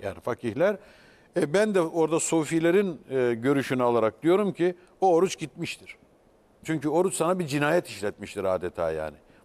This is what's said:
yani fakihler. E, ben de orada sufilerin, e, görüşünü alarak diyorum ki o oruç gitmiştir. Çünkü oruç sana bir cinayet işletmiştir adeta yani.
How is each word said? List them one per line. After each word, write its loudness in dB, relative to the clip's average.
yani -8
fakihler. -2
E, 0
ben 2
de 4
orada 0
sufilerin, 0
e, 2
görüşünü 0
alarak 2
diyorum 2
ki -2
o 4
oruç 2
gitmiştir. -12
Çünkü -4
oruç 2
sana 0
bir -4
cinayet 0
işletmiştir -8
adeta -2
yani. -8